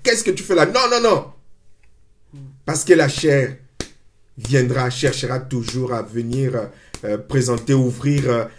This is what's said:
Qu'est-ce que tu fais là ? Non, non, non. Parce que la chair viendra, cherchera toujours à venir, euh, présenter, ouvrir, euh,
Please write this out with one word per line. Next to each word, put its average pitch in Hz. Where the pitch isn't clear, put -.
Qu'est-ce 233
que 185
tu -
fais 190
là ? 165
Non, 240
non, 240
non. 208
Parce 156
que 185
la 156
chair 139
viendra, 123
cherchera 127
toujours 127
à 113
venir, 117
euh, 107
présenter, 123
ouvrir, 131
euh, 117